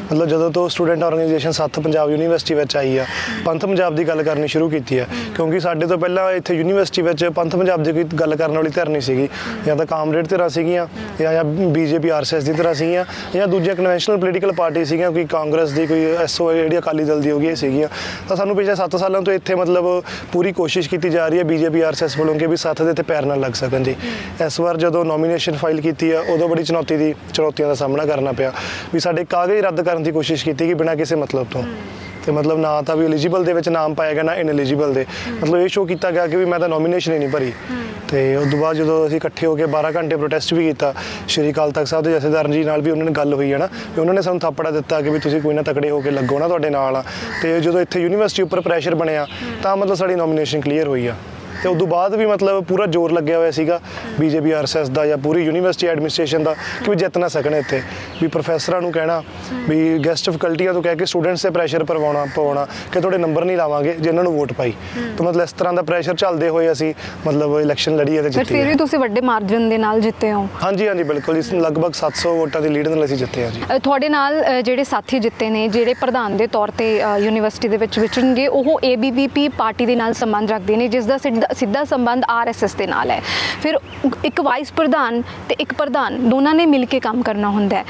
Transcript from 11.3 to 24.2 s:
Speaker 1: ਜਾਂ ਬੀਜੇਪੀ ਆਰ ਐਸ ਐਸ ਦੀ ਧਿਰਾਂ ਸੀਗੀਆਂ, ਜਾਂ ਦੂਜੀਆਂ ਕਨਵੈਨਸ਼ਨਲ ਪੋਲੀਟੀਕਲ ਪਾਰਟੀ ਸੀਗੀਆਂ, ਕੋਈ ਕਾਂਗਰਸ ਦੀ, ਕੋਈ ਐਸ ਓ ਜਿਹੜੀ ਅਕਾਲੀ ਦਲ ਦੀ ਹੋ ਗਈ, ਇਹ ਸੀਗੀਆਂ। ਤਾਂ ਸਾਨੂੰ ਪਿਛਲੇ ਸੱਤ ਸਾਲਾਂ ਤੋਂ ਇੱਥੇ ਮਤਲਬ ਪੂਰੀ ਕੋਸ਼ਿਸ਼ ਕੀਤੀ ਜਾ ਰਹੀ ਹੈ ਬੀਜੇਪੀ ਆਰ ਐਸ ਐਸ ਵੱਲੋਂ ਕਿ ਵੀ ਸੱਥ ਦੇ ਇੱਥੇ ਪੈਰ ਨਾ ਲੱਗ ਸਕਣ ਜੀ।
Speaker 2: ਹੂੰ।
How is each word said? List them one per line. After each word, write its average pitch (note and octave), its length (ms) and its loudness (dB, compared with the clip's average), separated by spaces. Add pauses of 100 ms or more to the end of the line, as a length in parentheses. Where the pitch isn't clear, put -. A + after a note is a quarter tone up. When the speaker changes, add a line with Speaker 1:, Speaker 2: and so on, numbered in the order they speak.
Speaker 1:
ਜਾਂ E3 100 2
ਬੀਜੇਪੀ D#3+ 640 2
ਆਰ D3+ 120 2
ਐਸ C#3 120 -2
ਐਸ D3+ 100 0
ਦੀ D3+ 100 0
ਧਿਰਾਂ E3 200 2
ਸੀਗੀਆਂ, E3+ 320 0 (300)
ਜਾਂ G3 120 2
ਦੂਜੀਆਂ F#3 280 0
ਕਨਵੈਨਸ਼ਨਲ F3+ 420 2
ਪੋਲੀਟੀਕਲ F#3 340 0
ਪਾਰਟੀ E3 340 0
ਸੀਗੀਆਂ, E3 260 0
ਕੋਈ E3 140 0
ਕਾਂਗਰਸ D#3 440 0
ਦੀ, D3+ 180 0
ਕੋਈ D#3+ 180 2
ਐਸ E3 360 0
ਓ E3 120 2
ਜਿਹੜੀ E3 240 2
ਅਕਾਲੀ D#3 260 0
ਦਲ D3+ 180 2
ਦੀ C#3+ 100 2
ਹੋ D3 80 0
ਗਈ, D#3 80 2
ਇਹ E3 80 0
ਸੀਗੀਆਂ। C#3+ 320 0 (420)
ਤਾਂ F#3+ 80 0
ਸਾਨੂੰ G3 180 0
ਪਿਛਲੇ G3+ 200 2
ਸੱਤ F3 200 -2
ਸਾਲਾਂ F#3+ 260 2
ਤੋਂ F#3+ 120 2
ਇੱਥੇ F#3 220 0
ਮਤਲਬ F3+ 480 2 (280)
ਪੂਰੀ F#3+ 200 2
ਕੋਸ਼ਿਸ਼ F3 380 0
ਕੀਤੀ F3+ 200 0
ਜਾ E3 180 2
ਰਹੀ E3 120 2
ਹੈ F3+ 40 2
ਬੀਜੇਪੀ D#3+ 380 2
ਆਰ D#3 120 2
ਐਸ - 100 -2
ਐਸ C#3+ 160 -2
ਵੱਲੋਂ D#3 160 2
ਕਿ D#3+ 120 0
ਵੀ D#3+ 100 2
ਸੱਥ D#3 240 -2
ਦੇ E3 100 4
ਇੱਥੇ D#3+ 120 0
ਪੈਰ D3+ 220 0
ਨਾ C#3+ 100 0
ਲੱਗ C3+ 160 0
ਸਕਣ C3 320 -2
ਜੀ। C3 100 0
Speaker 2:
ਹੂੰ। - 520 -6